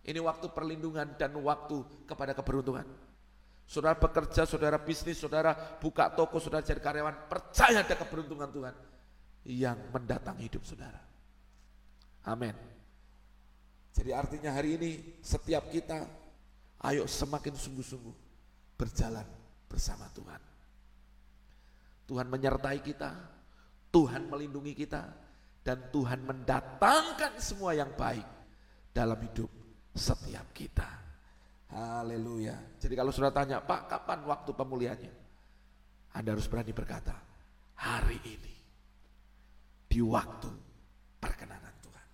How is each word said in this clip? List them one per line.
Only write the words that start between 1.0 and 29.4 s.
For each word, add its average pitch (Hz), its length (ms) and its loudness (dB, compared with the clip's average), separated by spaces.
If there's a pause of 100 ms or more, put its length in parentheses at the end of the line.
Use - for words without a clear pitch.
dan 143 160 0
waktu 147 480 0 (240)
kepada 139 240 -4
keberuntungan. 131 560 0 (800)
Saudara 156 240 4
bekerja, 156 560 6
saudara 151 320 4
bisnis, 160 400 -4
saudara 156 320 4
buka - 580 0
toko, 160 300 4
saudara 151 240 -2
jadi - 160 0
karyawan, 147 480 -2
percaya 214 560 8
ada 190 80 2
keberuntungan 151 560 -4
Tuhan 127 260 -8 (720)
yang 123 300 2 (160)
mendatangi 120 560 -4
hidup - 160 -4
saudara. - 340 -12 (1300)
Amin. 110 320 -4 (1400)
Jadi 127 180 2
artinya 139 460 -2
hari 156 240 0
ini 165 100 -2 (300)
setiap - 480 0
kita, 160 340 -4 (840)
ayo 143 160 2
semakin 143 480 -2
sungguh-sungguh 131 640 -8 (600)
berjalan 113 540 0 (400)
bersama 104 420 -2
Tuhan. - 300 -14 (1700)
Tuhan 127 160 -2
menyertai 135 560 2
kita, 147 320 -6 (720)
Tuhan 135 400 6
melindungi 143 480 -6
kita, 147 240 -4 (640)
dan 127 160 0 (160)
Tuhan 127 320 2
mendatangkan 220 1120 4
semua 196 320 -2
yang 143 240 0
baik 117 320 -2 (640)
dalam 113 240 2
hidup 113 320 -4 (480)